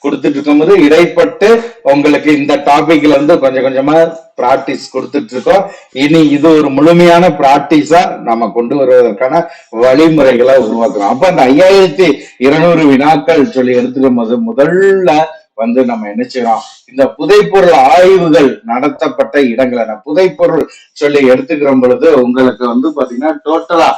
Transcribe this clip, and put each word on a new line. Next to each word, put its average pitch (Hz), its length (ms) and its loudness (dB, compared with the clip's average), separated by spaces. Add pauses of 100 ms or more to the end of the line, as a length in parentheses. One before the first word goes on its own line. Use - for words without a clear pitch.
கொடுத்துட்டு 143 340 -4
இருக்கும்போது 151 360 2 (120)
இடைப்பட்டு 170 640 0 (420)
உங்களுக்கு 147 380 0 (100)
இந்த 143 140 -2 (120)
டாபிக்ல 147 500 2
இருந்து 151 280 2
கொஞ்சம் 131 220 -2
கொஞ்சமா 135 300 -2 (440)
பிராக்டிஸ் 131 540 -4
கொடுத்துட்டு 123 400 -8
இருக்கோம். 170 280 0 (400)
இனி 160 200 2 (140)
இது 143 200 0
ஒரு 147 220 0
முழுமையான 170 600 4
பிராக்டிஸா 143 640 2 (240)
நம்ம 113 320 -4
கொண்டு 120 220 -4
வருவதற்கான 127 640 0 (420)
வழிமுறைகளை 135 720 2 (100)
உருவாக்குறோம். 110 480 -4
அப்ப 175 180 0
அந்த 147 220 2
ஐயாயிரத்தி 185 560 2 (380)
இருநூறு 160 440 2
வினாக்கள் 147 640 0
சொல்லி 127 240 -2
எடுத்துக்கும் 131 420 -2
போது 117 280 -4
முதல்ல 180 680 0 (440)
வந்து 120 200 0 (120)
நம்ம 107 200 -10
என்ன 117 100 -6 (120)
செய்யறோம், 120 280 -4 (280)
இந்த 135 120 -2 (140)
புதைப்பொருள் 175 640 2 (160)
ஆய்வுகள் 170 580 2 (200)
நடத்தப்பட்ட 139 800 -4
இடங்கள் 123 320 -4
என்ன, 110 200 -12
புதைப்பொருள் 165 640 -2 (340)
சொல்லி 143 180 0 (120)
எடுத்துக்கிற 139 480 -2
பொழுது 127 280 2 (120)
உங்களுக்கு 123 520 -2
வந்து 139 240 -2
பாத்தீங்கன்னா 131 380 -6 (120)
டோட்டலா 160 500 -2